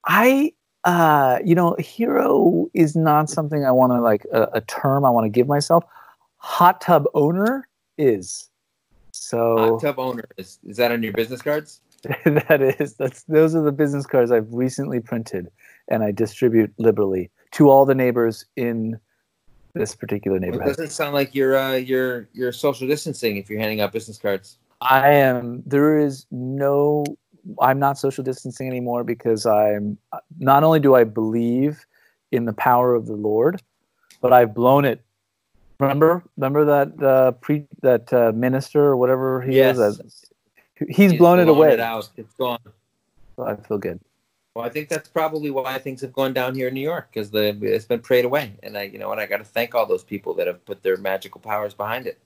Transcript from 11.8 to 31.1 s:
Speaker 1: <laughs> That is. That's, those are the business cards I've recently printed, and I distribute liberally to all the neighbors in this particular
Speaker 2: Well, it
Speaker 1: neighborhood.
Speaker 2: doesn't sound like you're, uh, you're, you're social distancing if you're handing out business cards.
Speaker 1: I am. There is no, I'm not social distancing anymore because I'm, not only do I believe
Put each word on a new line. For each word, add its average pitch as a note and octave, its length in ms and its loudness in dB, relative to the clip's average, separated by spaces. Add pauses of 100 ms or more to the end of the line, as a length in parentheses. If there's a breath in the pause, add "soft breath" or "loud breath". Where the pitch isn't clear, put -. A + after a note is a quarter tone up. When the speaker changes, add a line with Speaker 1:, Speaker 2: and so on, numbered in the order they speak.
Speaker 1:
<laughs> - 200 -10
That D3+ 360 2 (180)
is. C#3+ 140 -4
That's, - 300 -8
those D#3+ 320 2
are D#3+ 80 0
the D3 80 2
business C#3 340 -2
cards B2 260 2
I've A2+ 220 0
recently C3 460 -4
printed, A2+ 480 -8 (400 soft breath)
and A2+ 160 -2
I G#2 80 -2
distribute A2 680 0
liberally G2 540 0 (220)
to D3 180 6
all C3+ 160 8
the C3+ 80 2
neighbors A#2+ 500 -2 (100)
in A2+ 440 -6 (760)
this - 220 -6
particular G2 420 -4
Speaker 2:
Well, F#2 60 -2
it F2+ 80 -4
Speaker 1:
neighborhood. C#3 260 -4
Speaker 2:
doesn't D#3 140 -10
sound C#3+ 240 -6
like C#3 180 -2
you're, C3+ 240 2
uh, C3+ 160 -2
you're, B2+ 600 -4
you're B2 180 -4
social C3 360 -4
distancing A#2+ 500 -4
if G2 120 -12
you're G#2+ 100 -8
handing G#2+ 220 -4
out G2+ 100 -2
business A2 280 -12
cards. - 400 -8 (220)
Speaker 1:
I C3 320 4
am. B2+ 520 0
There D3 320 2
is C#3+ 320 -2
no, C#3 760 -2 (560)
I'm C3+ 200 2
not C#3 180 -2
social C3+ 260 -6
distancing B2+ 440 -10
anymore B2 360 -6
because A2+ 440 -2
I'm, G#2 500 0 (400)
not C#3+ 260 4
only D#3+ 160 4
do C#3 140 4
I B2 100 6
believe A#2 800 -2 (480)